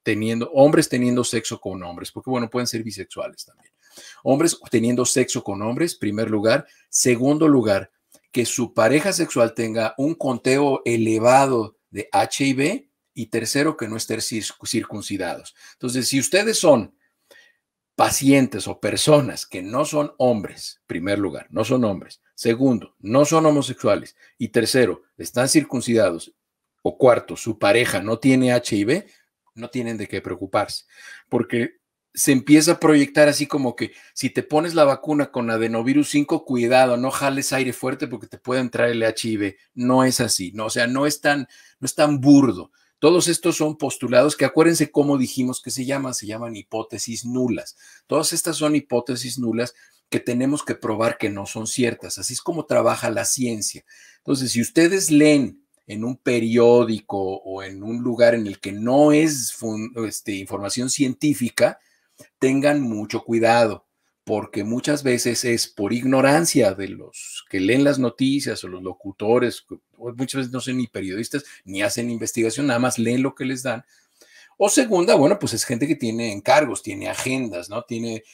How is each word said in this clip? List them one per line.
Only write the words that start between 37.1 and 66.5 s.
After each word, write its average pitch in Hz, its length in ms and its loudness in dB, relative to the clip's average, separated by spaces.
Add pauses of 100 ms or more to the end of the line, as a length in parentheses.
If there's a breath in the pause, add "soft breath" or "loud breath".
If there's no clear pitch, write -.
jales 139 420 -2
aire 127 220 -2
fuerte 131 340 -6
porque 120 180 -12
te - 120 -20
puede 127 240 -4
entrar 120 260 -2
el 113 140 -2
H 113 260 -2
I 110 80 -2
V. 101 200 -4 (180 soft breath)
No 127 280 4
es 131 180 2
así, 98 320 -2
no, 107 140 -8
o 110 40 -6
sea, 120 160 0
no 135 200 -2
es 147 140 -4
tan, 143 260 0 (320 soft breath)
no 139 80 -8
es - 80 -6
tan 147 260 2
burdo. 127 520 6 (260)
Todos 165 280 4
estos 165 300 0
son 151 220 -2
postulados 131 580 2
que - 80 2
acuérdense 160 480 2
cómo 143 260 2
dijimos 127 420 -2
que 123 120 -12
se 131 120 -6
llaman, 135 300 -4
se 104 120 -10
llaman 113 280 -10
hipótesis 110 720 -10
nulas. 120 520 -4 (300 soft breath)
Todas 151 260 0
estas 165 240 -2
son 151 200 0
hipótesis 123 640 -4
nulas 117 340 -4 (340 soft breath)
que - 120 -2
tenemos 131 440 -2
que 117 120 -6
probar 107 420 -4
que 110 100 -4
no 101 180 -8
son 110 200 -10
ciertas. 110 540 -4
Así 127 140 -8
es - 60 -8
como 156 240 -6
trabaja 117 460 0
la 101 140 -4
ciencia. 117 600 -4 (340 soft breath)
Entonces, 131 340 -4
si 120 80 0
ustedes 170 500 2
leen 147 540 4 (240)
en 107 160 -8
un 127 120 -6
periódico 113 1200 2
o 95 260 -12
en 95 180 -14
un 117 220 -6
lugar 117 320 4
en 110 100 -2
el 98 140 -10
que 98 100 -8
no 123 400 4
es 151 420 2
fun-, 110 400 -8 (140)
este, 101 280 -8
información 98 540 -6
científica, 131 920 0 (580 soft breath)
tengan 139 420 2
mucho 110 440 -4
cuidado, 113 640 2 (340)
porque 104 400 -4
muchas 131 400 -2
veces 123 420 0
es 117 220 0
por 101 260 -4
ignorancia 131 840 2